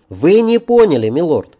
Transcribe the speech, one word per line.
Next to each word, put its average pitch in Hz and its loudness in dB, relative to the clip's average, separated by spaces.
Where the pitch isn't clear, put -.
«Вы 156 0
не 233 0
поняли, 214 0
милорд. 143 -4